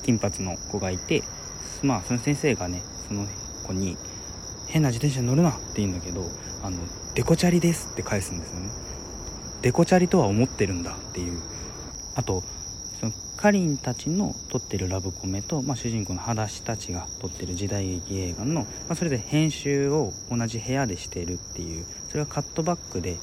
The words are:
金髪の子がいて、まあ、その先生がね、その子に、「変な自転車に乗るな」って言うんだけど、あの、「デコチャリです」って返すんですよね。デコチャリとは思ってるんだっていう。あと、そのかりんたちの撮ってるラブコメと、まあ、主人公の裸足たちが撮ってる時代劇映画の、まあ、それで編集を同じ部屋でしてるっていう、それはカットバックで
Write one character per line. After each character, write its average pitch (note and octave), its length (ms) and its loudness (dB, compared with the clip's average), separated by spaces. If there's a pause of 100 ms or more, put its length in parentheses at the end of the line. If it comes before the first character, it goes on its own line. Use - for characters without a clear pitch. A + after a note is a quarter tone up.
金 A#2 140 4
髪 G2+ 260 -2
の F2+ 140 -2 (140)
子 G#2 80 0
が F#2 120 -2
い F2+ 60 -2
て、 - 260 2 (600)
ま C3 140 4
あ、 F#2 100 -4
そ B2 60 2
の B2 60 2
先 C#3+ 160 2
生 C#3 200 4
が F2+ 120 -2
ね、 F2+ 140 -4 (260)
そ G#2 60 -4
の G2+ 140 -2 (360)
子 F#2+ 100 -4
に、 F#2 240 0 (680)
「変 D#3+ 140 4
な C#3+ 80 6
自 A#2 80 0
転 D3 160 4
車 C3 80 0
に A#2+ 60 2
乗 B2+ 80 6
る E3 80 8
な」 D#3+ 80 8
っ - 20 0
て - 280 -4
言 G2+ 40 4
う F#2+ 40 2
ん F#2 40 0
だ F2+ 60 -2
け F2+ 120 -6
ど、 F2+ 140 -4 (380)
あ F#2+ 60 -4
の、 F#2 80 -2 (360)
「デ A#2+ 100 2
コ E3 120 8
チ F3+ 100 4
ャ F3 60 8
リ F3 80 8
で E3+ 140 6
す」 - 200 -4
っ - 20 -8
て - 60 -2
返 - 200 0
す - 120 -6
ん F2 60 -4
で D#2+ 60 -6
す - 40 -12
よ F2+ 100 -8
ね。 F#2+ 100 -6 (920)
デ B2 100 4
コ E3+ 140 8
チ F#3+ 100 8
ャ F3+ 40 10
リ F3 100 6
と F#3 100 8
は A#2 80 6
思 G#2 180 6
っ - 20 -2
て - 180 2
る F#2+ 80 0
ん E2+ 100 0
だ D#2+ 80 -4
っ - 220 -10
て F2+ 80 -4
い F2+ 80 -4
う。 E2+ 100 -4 (760)
あ - 80 0
と、 F#2 200 0 (560)
そ A#2 80 -4
の G#2+ 60 -2 (240)
か G#3 140 6
り F#3+ 140 6
ん D3 120 2
た B2 180 -2
ち - 140 -4
の F3+ 260 2 (140)
撮 - 80 -2
っ - 40 0
て - 160 -4
る F#2+ 120 0
ラ F#2+ 100 0
ブ F#2 120 -2
コ - 140 -10
メ G2 160 0
と、 D3 200 0
ま C#3 120 0
あ、 A2+ 40 -2
主 A#2+ 120 -2
人 A2+ 160 0
公 F#2 80 -4
の F2+ 60 -4
裸 G#2+ 240 0
足 - 200 -6
た A2+ 140 -2
ち - 140 -8
が E2+ 160 -4 (140)
撮 F#2 60 -6
っ - 20 -4
て - 160 -8
る F2+ 100 -4
時 G2 120 -2
代 G2 220 0
劇 F#2 300 -2
映 F2 140 -2
画 G2 120 -4
の、 D3+ 160 2
ま G2+ 60 -4 (220)
あ、 F3 60 0
そ F3 100 0
れ D#3+ 40 2
で C3 80 2
編 D3+ 340 4
集 C#3 380 2
を C#3 220 4 (180)
同 A#2+ 180 2
じ A2+ 120 -4
部 A#2 140 -2
屋 C3+ 120 2
で F#2 120 -2
し - 100 -10
て - 180 -4
る F2 80 -2
っ E2+ 40 -4
て - 240 -10
い E2 200 -6
う、 F2 40 -8 (240)
そ - 60 -6
れ D3 60 2
は D3 40 2
カ D3 160 -2
ッ - 120 -8
ト E3 80 0
バ E3+ 140 2
ッ - 160 -14
ク F#2+ 100 -4
で E2+ 220 -2